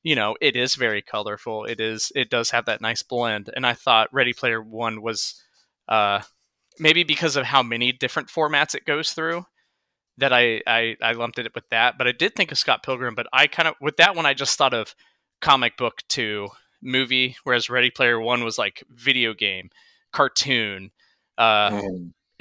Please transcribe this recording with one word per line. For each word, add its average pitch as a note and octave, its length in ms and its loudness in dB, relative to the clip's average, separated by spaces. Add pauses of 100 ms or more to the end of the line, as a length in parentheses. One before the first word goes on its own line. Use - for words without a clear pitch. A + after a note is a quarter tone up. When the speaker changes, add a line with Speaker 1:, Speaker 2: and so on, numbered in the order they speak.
Speaker 1:
you D#3+ 140 -2
know, A2 260 0
it C3+ 140 2
is B2 180 0
very A2 300 -2
colorful. G#2+ 640 -6
It A2+ 140 -6
is, A2 360 -4
it C3 160 -2
does A#2 180 0
have A#2 160 0
that A2 160 -2
nice A2+ 220 -4
blend. A2+ 520 -4
And B2+ 120 -2
I A#2+ 80 2
thought A2+ 360 2
Ready B2 220 0
Player A#2 260 -2
One A2 440 -6
was, - 360 -6 (480)
uh, G2+ 340 2 (580)
maybe D#3+ 240 6
because D3+ 320 0
of C3+ 100 0
how C3+ 160 4
many A#2+ 300 0
different B2+ 380 -4
formats D3+ 440 0
it - 120 -10
goes D3+ 280 -2
through, E3 320 -6 (720)
that C3+ 160 2
I, A#2+ 320 4
I, A2+ 380 0
I A2+ 80 0
lumped A#2 260 -6
it A#2 160 -8
with - 160 -12
that. A#2 300 2
But B2 80 0
I B2 60 2
did E3 200 -2
think F#3+ 180 -2
of C#3+ 60 -6
Scott - 240 0
Pilgrim, B2 320 -6
but A#2 180 -8
I C3+ 140 6
kind D#3+ 220 2
of, D3+ 120 -2
with D3 180 -4
that F3+ 180 6
one, D#3+ 100 0
I C#3 80 4
just C3+ 240 -2
thought C3+ 160 4
of A2+ 220 -4 (440)
comic C3 380 4
book A#2+ 320 -4
to G#2 400 -4 (360)
movie, B2+ 600 0
whereas B2 240 0
Ready B2 200 2
Player A#2+ 300 0
One A#2+ 240 0
was, A2+ 140 -4
like, G#2 320 -4
video A#2 440 0
game, F#2+ 360 -6 (420)
cartoon, A2 800 -2 (460)
uh, G#2+ 320 4
Speaker 2:
Mm. F#2+ 420 -6 (300)